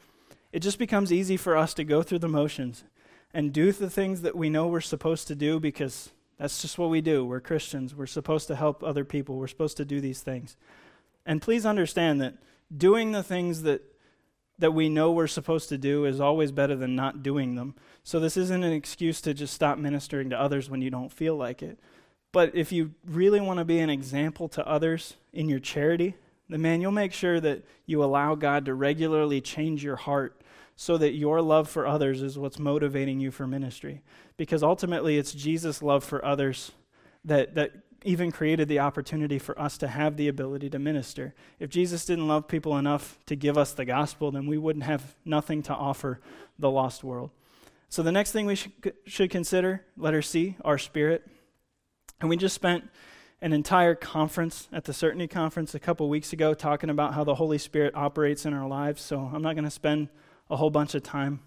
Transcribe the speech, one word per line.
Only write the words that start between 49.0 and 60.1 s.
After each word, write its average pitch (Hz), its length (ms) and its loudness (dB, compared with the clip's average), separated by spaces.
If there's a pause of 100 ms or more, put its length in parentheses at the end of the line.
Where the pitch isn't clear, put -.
should - 240 0
consider, 185 560 0 (140)
letter 156 240 2
C, 175 420 -2
our 147 140 2
spirit. 156 480 0 (960)
And 165 80 0
we 170 80 2
just 190 160 0
spent 175 340 0 (540)
an 160 100 0
entire 170 420 6
conference 165 800 -2
at 160 120 -8
the 147 100 -8
Certainty 165 340 0
Conference 160 460 -4
a 147 60 -8
couple 160 280 -2
weeks 147 240 -2
ago 156 220 2
talking 147 340 -2
about 147 240 0
how 147 120 -2
the 147 100 2
Holy 156 240 2
Spirit 147 360 0
operates 147 520 0
in 147 80 -2
our 135 120 -4
lives, 143 360 -4
so 135 280 -6
I'm 156 120 -6
not 156 140 -2
gonna 151 140 -2
spend 151 380 0 (400)